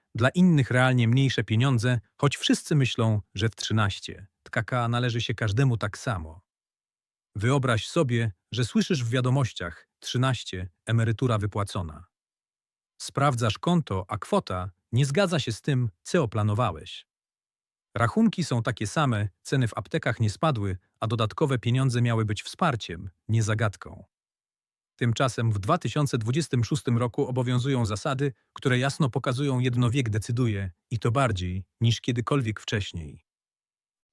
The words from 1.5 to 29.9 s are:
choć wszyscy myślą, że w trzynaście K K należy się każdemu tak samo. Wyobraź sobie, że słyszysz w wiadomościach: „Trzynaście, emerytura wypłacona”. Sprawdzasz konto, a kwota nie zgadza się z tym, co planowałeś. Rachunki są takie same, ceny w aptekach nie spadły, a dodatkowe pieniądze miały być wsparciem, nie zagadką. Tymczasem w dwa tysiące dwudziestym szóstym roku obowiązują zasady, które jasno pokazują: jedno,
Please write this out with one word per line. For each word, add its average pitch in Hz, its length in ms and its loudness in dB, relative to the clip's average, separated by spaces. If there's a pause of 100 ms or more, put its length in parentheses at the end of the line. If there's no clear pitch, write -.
choć - 200 0
wszyscy - 380 0
myślą, 113 460 2 (140)
że 95 140 0
w - 80 -12
trzynaście 101 680 -4 (240)
K 123 120 -2
K 120 260 -2
należy 120 320 0
się 110 140 -4
każdemu 117 420 2
tak 92 220 -6
samo. 90 420 -6 (960)
Wyobraź 123 520 0
sobie, 120 440 0 (200)
że 123 120 0
słyszysz 170 400 0
w 113 60 -2
wiadomościach: 127 800 -2 (120)
„Trzynaście, 117 680 -4 (180)
emerytura 113 520 2
wypłacona”. 101 680 -6 (920)
Sprawdzasz 123 580 0
konto, 147 500 0
a - 100 -4
kwota 92 520 -2 (220)
nie 131 140 2
zgadza 165 320 2
się 123 140 -4
z - 80 -10
tym, 127 300 0 (120)
co 156 260 0
planowałeś. 104 800 -2 (880)
Rachunki 170 500 2
są 120 180 0
takie 113 240 -2
same, 113 420 0 (140)
ceny 127 260 0
w - 100 -10
aptekach - 420 -2
nie 107 100 2
spadły, 101 480 0 (220)
a 113 60 -2
dodatkowe 117 520 0
pieniądze 120 440 2
miały 117 220 2
być 107 180 -4
wsparciem, 107 680 -4 (180)
nie 110 140 2
zagadką. 107 640 -4 (920)
Tymczasem 120 560 0
w 104 60 -2
dwa 139 200 2
tysiące 143 400 -2
dwudziestym 123 460 -2
szóstym 127 340 0
roku 123 280 -2
obowiązują 127 600 0
zasady, 135 460 -2 (200)
które 123 260 0
jasno 135 320 0
pokazują: 135 480 -2
jedno, 123 320 2